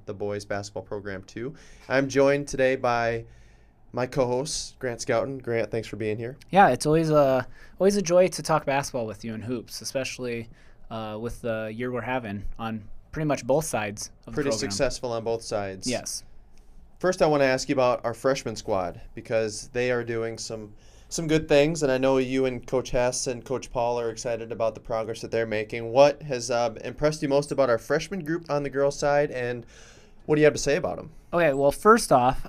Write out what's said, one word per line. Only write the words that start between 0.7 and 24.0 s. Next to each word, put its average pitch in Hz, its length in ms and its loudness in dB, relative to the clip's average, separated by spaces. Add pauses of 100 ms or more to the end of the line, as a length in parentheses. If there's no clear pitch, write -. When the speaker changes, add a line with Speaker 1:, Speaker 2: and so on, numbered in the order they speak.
Speaker 1:
program 101 400 -10
too. 123 320 -10 (340)
I'm 135 200 2
joined 139 400 4
today 131 260 2
by 117 520 0 (680)
my 123 140 -2
co-host, 127 720 -2
Grant 117 180 -4
Scouten. 127 420 -2
Grant, 113 300 -2
thanks 113 160 -4
for - 80 -12
being 107 240 -2
here. 120 180 -10 (140)
Speaker 2:
Yeah, 185 200 8
it's 123 140 0
always 156 260 4
a, 135 360 6 (320)
always 196 160 4
a 202 80 0
joy 180 240 6
to 160 160 -4
talk 151 220 0
basketball 135 420 -2
with 107 180 -12
you 113 100 -8
and 104 100 -8
hoops, 117 380 -8
especially, 120 680 -6 (420)
uh, 110 300 -8
with 117 200 -8
the 110 320 -4
year 123 200 -6
we're 123 80 -4
having 113 420 -6 (160)
on 110 240 -6 (300)
pretty 156 120 -4
much 139 220 -2
both 147 180 2
sides 104 460 -6 (160)
of 117 60 -16
the - 0 -
Speaker 1:
Pretty 135 180 -2
Speaker 2:
program. 110 220 -2
Speaker 1:
successful 127 400 -2
on 113 100 -4
both 113 180 -2
sides. 101 460 -6
Speaker 2:
Yes. - 380 -6 (760)
Speaker 1:
First, 180 240 2
I 170 40 6
wanna 147 180 4
ask 131 240 2
you 139 80 2
about 123 280 2
our 117 80 -2
freshman 131 440 -2
squad, 98 440 -4 (140)
because 110 540 -4
they 123 240 -2
are 120 100 0
doing 113 340 -4
some, 110 380 -12 (340)
some 165 200 -4
good 156 200 2
things, 151 360 4
and 131 80 2
I 127 60 2
know 135 200 4
you 131 280 0
and 123 200 -4
Coach 127 240 -2
Hess 123 380 0
and 120 160 -6
Coach 123 260 -6
Paul 120 300 0